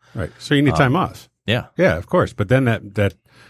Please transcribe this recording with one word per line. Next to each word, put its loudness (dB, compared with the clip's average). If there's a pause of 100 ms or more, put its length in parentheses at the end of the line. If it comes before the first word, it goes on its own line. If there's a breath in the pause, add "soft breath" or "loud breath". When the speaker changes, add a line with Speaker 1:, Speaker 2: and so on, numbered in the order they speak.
(140 soft breath)
Speaker 1:
Right. -8
So -2
you 4
need 2
Speaker 2:
Um, 0
Speaker 1:
time 2
off. -6 (140)
Speaker 2:
Yeah. -2 (100)
Speaker 1:
Yeah, 2
of -8
course. 0
But -4
then 2
that, -4
that 0 (360 soft breath)